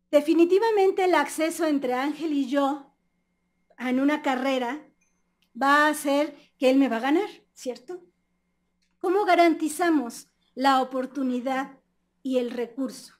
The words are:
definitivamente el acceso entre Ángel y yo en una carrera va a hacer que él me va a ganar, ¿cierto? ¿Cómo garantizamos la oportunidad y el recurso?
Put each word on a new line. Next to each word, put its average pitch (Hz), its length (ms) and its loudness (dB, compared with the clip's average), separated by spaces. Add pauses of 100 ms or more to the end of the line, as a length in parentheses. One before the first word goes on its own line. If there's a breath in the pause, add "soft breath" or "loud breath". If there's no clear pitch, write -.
(120)
definitivamente 370 920 4
el 359 100 2
acceso 320 500 -2
entre 277 280 -2
Ángel 294 400 -4
y 277 140 -2
yo 277 460 -2 (840)
en 254 220 -2
una 294 220 0
carrera 262 640 -4 (720)
va 285 260 4
a 302 40 2
hacer 294 460 -2 (220 loud breath)
que 262 120 2
él 262 80 4
me 269 120 4
va 226 80 -2
a 226 40 -6
ganar, 320 280 0 (240)
¿cierto? 269 500 -14 (960)
¿Cómo 392 260 0
garantizamos 330 1080 0 (220)
la 262 280 2
oportunidad 262 960 -6 (440)
y 262 140 -2
el 247 120 -4
recurso? 240 720 -8